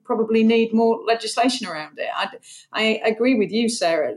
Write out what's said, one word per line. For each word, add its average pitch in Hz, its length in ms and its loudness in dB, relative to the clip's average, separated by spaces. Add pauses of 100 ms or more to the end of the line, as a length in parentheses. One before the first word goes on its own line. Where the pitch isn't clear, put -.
probably 226 400 0
need 226 300 2
more 226 320 2
legislation 233 600 -2
around 151 320 -12
it. 127 160 -6
I, - 240 -8 (320)
I 220 380 0
agree 233 280 2
with 190 140 0
you, 226 200 0
Sarah. 156 460 -2